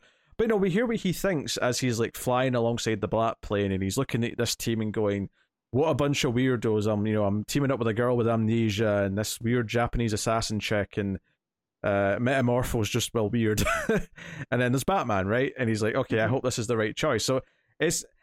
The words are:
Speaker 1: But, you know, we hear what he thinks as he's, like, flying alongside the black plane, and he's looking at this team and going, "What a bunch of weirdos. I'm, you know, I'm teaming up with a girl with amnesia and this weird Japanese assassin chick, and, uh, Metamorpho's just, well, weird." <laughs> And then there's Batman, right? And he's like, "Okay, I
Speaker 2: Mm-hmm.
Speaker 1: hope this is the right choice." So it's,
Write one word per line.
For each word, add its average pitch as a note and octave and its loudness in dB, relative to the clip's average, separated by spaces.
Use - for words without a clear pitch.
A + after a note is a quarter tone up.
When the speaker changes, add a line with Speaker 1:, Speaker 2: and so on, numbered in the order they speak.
Speaker 1:
But, A3+ 2
you A#3 2
know, A3 4
we G3 2
hear A3 2
what A3+ -2
he F#3 0
thinks F3+ -2
as B2 0
he's, B2 0
like, A#2 -2
flying B2+ 0
alongside A#2 0
the G#2 -2
black A2+ 0
plane, G2+ 0
and F#2+ 0
he's F#2+ -2
looking C3 0
at A#2+ -4
this A#2 -2
team A2+ -2
and G#2+ -4
going, G2+ 0
"What C#3 2
a D#3 2
bunch C#3+ 2
of B2+ 0
weirdos. A2+ 2
I'm, G#2 0
you G#2+ 2
know, G#2+ 2
I'm G#2 0
teaming C#3+ 0
up C3 0
with A2+ 0
a A2 0
girl A#2+ 2
with A#2 2
amnesia A2 2
and G2 -2
this G#2+ -4
weird A#2 0
Japanese A#2 0
assassin A2 -2
chick, G2+ -2
and, G2 -2
uh, G2+ 0
Metamorpho's B2 0
just, - -2
well, G#2+ 0
weird." G#2+ 2
<laughs> - -4
And B2 2
then B2 2
there's C3 0
Batman, A#2+ 0
right? B2 0
And A#2+ 0
he's A2 0
like, A2 0
"Okay, B2 0
I A2 2
Speaker 2:
Mm-hmm. A2+ 0
Speaker 1:
hope C3 -2
this B2 -2
is A2+ -4
the A#2 0
right G#2+ 0
choice." C3+ 0
So C3+ 0
it's, E3 -2